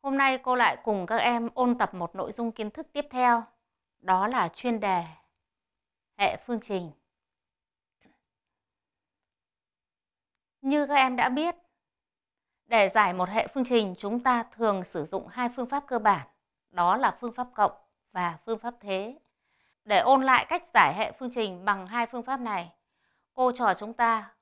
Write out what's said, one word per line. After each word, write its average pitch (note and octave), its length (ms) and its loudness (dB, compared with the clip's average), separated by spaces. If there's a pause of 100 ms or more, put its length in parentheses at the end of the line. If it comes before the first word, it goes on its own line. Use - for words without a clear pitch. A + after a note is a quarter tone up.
Hôm C#4 160 -2
nay C4+ 240 2
cô B3+ 120 0
lại A3 280 2
cùng G3+ 240 -2
các A3 100 -2
em A#3 380 0
ôn B3 240 2
tập G#3+ 160 -2
một F3 200 -8
nội G3 180 -8
dung A#3 200 -6
kiến G#3+ 180 -8
thức D#4 220 -14
tiếp C#4+ 180 -6
theo, B3 340 2 (540)
đó F#3 280 0
là A3+ 220 -2
chuyên A#3 320 -4
đề F#3 240 -2 (1120)
hệ - 200 0 (100)
phương A#3 160 -4
trình. F3+ 300 -6 (3750)
Như C#4 260 0
các C#4+ 80 -4
em C4 220 4
đã B3 120 2
biết, D#4 260 -2 (1120)
để G#3 220 4
giải G3 240 2
một F3+ 160 -2
hệ G#3+ 180 0
phương C4 180 -4
trình, A3 340 0
chúng A3+ 240 -4
ta B3 200 2
thường G#3 420 -2
sử E3 220 -6
dụng - 220 -8
hai B3 280 -4
phương B3 120 -6
pháp C#4+ 180 -4
cơ B3 120 -4
bản, G3+ 280 2 (440)
đó F3 260 2
là C4+ 240 0
phương A#3 120 -8
pháp B3 220 -8
cộng G3+ 180 2 (400)
và F3 340 -4
phương A3+ 120 -4
pháp A#3+ 220 -8
thế. G#3 380 -6 (680)
Để G#3 140 4
ôn C4 240 6
lại C4 260 4
cách F4 140 -4 (120)
giải D#3+ 200 6
hệ G#3 180 -4
phương B3 220 -10
trình F#3+ 300 -6
bằng G3 220 -2
hai A#3 200 -4
phương A#3+ 160 -10
pháp C4 180 -6
này, F#3+ 320 -6 (640)
cô B3+ 180 2
trò A#3+ 260 2
chúng A3 160 -12
ta A3+ 480 -2